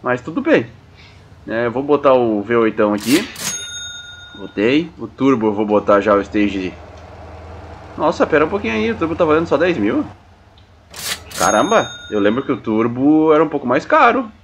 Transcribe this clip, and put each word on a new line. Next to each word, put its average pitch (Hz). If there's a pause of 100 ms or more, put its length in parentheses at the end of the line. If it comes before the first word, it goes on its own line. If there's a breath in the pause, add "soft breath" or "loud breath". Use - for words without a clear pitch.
Mas 123
tudo 170
bem. 233 (800 loud breath)
É, 113
eu 117
vou 131
botar 143
o 113
V 117
oitão 110
aqui. 120 (1080)
Botei. 120
O 120
turbo 127
eu 104
vou 107
botar 104
já 101
o 101
stage. 95 (1200)
Nossa, 175
pera 151
um 160
pouquinho 208
aí. 220
O 208
turbo 165
tá 185
valendo 160
só 147
dez 165
mil? 117 (1300)
Caramba, 117 (200)
eu 107
lembro 110
que 143
o 110
turbo 131
era 156
um 151
pouco 139
mais 131
caro. 240 (120)